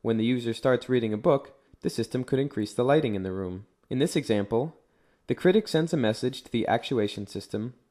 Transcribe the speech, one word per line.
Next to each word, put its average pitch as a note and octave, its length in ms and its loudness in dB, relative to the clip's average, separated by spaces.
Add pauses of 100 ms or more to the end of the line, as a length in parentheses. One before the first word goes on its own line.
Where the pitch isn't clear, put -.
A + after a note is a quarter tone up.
when A2+ 160 0
the A2 80 2
user A#2 300 0
starts B2+ 340 0
reading A#2 240 2
a G#2 60 -2
book, - 360 0 (260)
the - 100 -2
system B2+ 320 -4
could C3 160 0
increase C3 340 -2
the B2 120 0
lighting C3+ 320 2
in F#2+ 80 -4
the F#2 80 -4
room. F#2 340 -8 (240)
In B2+ 80 -2
this D#3 160 0
example, A#2 640 0 (500)
the B2 80 0
critic G3 320 4
sends D#3+ 260 0
a E3+ 40 0
message B2 460 0
to - 100 -16
the A2+ 160 0
actuation G#2 600 0
system A2 460 -8 (160)